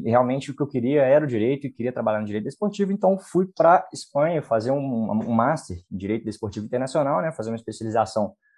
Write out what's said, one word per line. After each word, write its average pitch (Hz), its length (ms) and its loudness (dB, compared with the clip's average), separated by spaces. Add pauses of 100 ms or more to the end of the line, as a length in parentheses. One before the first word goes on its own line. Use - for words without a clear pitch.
realmente 123 460 2
o 131 40 -8
que - 60 -4
eu 143 60 0
queria 131 340 2
era 139 240 6
o - 20 -4
direito 123 380 0
e 127 60 -8
queria 120 200 -4
trabalhar 110 280 -2
no 107 60 -4
direito 104 180 -4
desportivo, 196 480 -4
então 196 260 2
fui 190 380 -2
pra 165 360 6
Espanha 151 520 -2
fazer 113 280 0
um, 127 400 -2
um 113 220 -2
master 117 440 0 (140)
em 98 60 -10
direito 98 280 -4
desportivo 107 420 -8
internacional, 139 540 -2
né, 160 100 -4
fazer 113 180 -8
uma 113 60 -4
especialização 110 800 -2 (240)